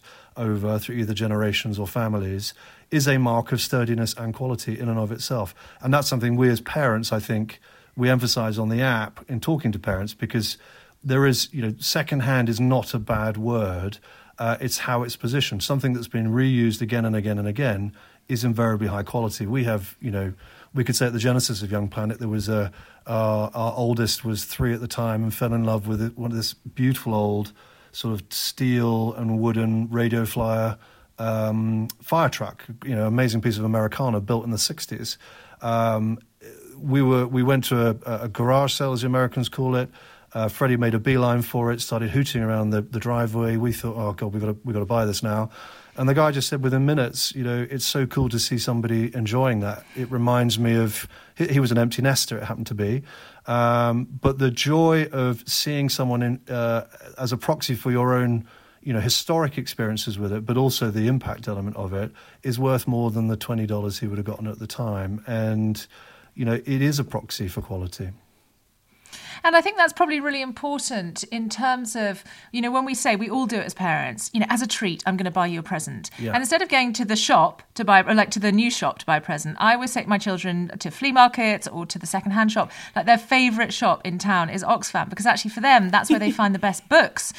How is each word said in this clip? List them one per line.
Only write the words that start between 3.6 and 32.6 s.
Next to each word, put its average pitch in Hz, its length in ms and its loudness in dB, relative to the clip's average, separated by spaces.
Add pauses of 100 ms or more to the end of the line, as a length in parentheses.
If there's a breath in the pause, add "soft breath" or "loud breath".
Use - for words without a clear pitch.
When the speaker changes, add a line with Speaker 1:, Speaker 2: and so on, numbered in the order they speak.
Speaker 1:
and 113 200 -6
quality 120 460 -6
in 123 80 -4
and 113 100 -2
of 107 140 -2
itself. 113 420 -6 (280 loud breath)
And 131 120 2
that's 143 140 2
something 120 300 0
we 127 120 6
as 117 120 2
parents, 113 500 0
I 110 80 0
think, 107 400 -4 (380 soft breath)
we 123 120 2
emphasize 120 480 0
on 110 120 0
the 113 120 0
app 117 480 -2
in 123 120 -6
talking 139 320 0
to 104 60 -4
parents, 98 340 -4
because 110 440 -4 (460 soft breath)
there 139 220 4
is, 127 260 2
you 131 120 -6
know, 107 160 -2
secondhand 131 680 0
is 117 140 0
not 127 320 2
a 131 60 0
bad 110 360 -2
word. 104 600 -2 (400 loud breath)
Uh, 117 240 -2
it's 127 160 -2
how 123 260 -2
it's 120 140 -8
positioned. 120 460 -2
Something 135 300 0
that's 117 140 -6
been 113 240 -2
reused 120 500 4
again 117 220 -2
and 113 120 0
again 104 240 0
and 104 80 -2
again 104 460 -2 (360 soft breath)
is 120 160 -2
invariably 110 420 2
high 101 160 -2
quality. 110 420 -4
We 120 200 0
have, 107 340 -4
you 117 120 -6
know, 95 220 -4 (400 loud breath)
we 131 120 2
could 127 100 0
say 127 120 2
at 120 60 -2
the 117 60 0
genesis 123 420 0
of 101 100 -6
Young 104 180 -2
Planet, 110 300 -4
there 113 100 -4
was 107 180 -2
a, 104 240 0 (340 loud breath)
uh, 107 480 0
our 117 220 -4
oldest 117 480 0
was 110 220 -4
three 123 280 -2
at 113 60 -4
the 120 80 -8
time 113 360 -2
and 110 100 -2
fell 117 200 -2
in 117 120 0
love 110 220 0
with 110 140 -2
it, 117 160 -4
one 120 140 -4
of 113 60 -4
this 110 160 -4
beautiful 127 600 -2
old 104 380 0 (400 soft breath)
sort 113 220 -6
of 98 160 -8
steel 117 840 0
and 113 260 -2
wooden 113 500 2
Radio 117 360 2
Flyer, 110 520 -2 (400 soft breath)
um, 110 680 0 (140)
fire 160 280 2
truck, - 340 -8 (220)